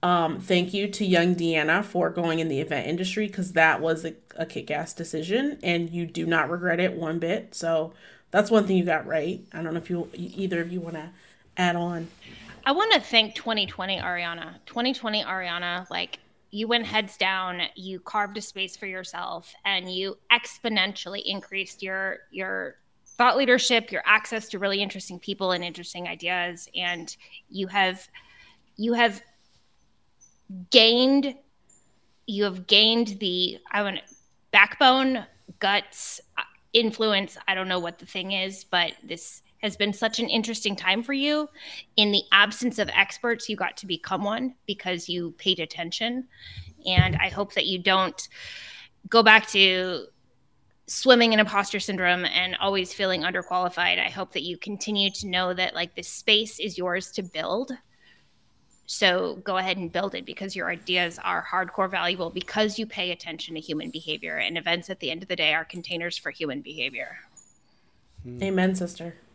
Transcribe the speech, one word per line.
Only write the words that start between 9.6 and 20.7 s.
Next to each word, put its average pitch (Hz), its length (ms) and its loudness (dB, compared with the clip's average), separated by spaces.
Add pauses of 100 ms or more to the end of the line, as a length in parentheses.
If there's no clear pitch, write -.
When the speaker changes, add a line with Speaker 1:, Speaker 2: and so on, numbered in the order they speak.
Speaker 1:
don't 165 120 -4
know 170 60 -2
if 165 100 -10
you, 175 240 -4
e-, 175 220 -10
either 185 260 -2
of 170 100 -6
you 180 80 -4
wanna 165 320 -10 (460)
add 175 180 2
on. 170 320 -4 (560)
Speaker 2:
I 277 80 4
wanna 403 260 4
thank 220 360 2
twenty 214 320 -2
twenty 185 320 -6
Ariana. 170 560 -6 (100)
Twenty 247 300 -2
twenty 214 280 -2
Ariana, 175 680 -4
like, 175 280 -6 (320)
you 214 160 -4
went 233 200 2
heads 208 320 -2
down, 185 420 0 (140)
you 185 260 -10
carved 208 380 -4
a - 20 -8
space 190 340 -6
for - 120 -12
yourself, 180 680 -10 (120)
and 185 280 -2
you 190 220 -4 (160)
exponentially 202 960 -2